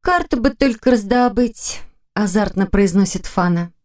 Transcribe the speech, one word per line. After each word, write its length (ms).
"Карту 380
бы 120
только 400
раздобыть", 880
азартно 520
произносит 600
Фана. 480